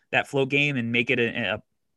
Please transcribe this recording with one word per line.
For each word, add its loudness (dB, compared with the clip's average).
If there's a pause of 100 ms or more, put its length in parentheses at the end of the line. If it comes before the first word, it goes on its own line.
(120)
that 0
float 0
game 0
and -2
make 2
it 2
a, 0
a -8 (340)